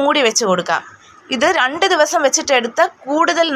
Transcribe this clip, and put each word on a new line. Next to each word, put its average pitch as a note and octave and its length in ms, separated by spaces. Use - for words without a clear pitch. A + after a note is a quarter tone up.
മൂടി D4 280
വെച്ച് A3 220
കൊടുക്കാം. F3 320
ഇത് C4+ 120
രണ്ട് C#4+ 340
ദിവസം D4+ 320
വെച്ചിട്ടെടുത്ത C4 540
കൂടുതൽ E4 500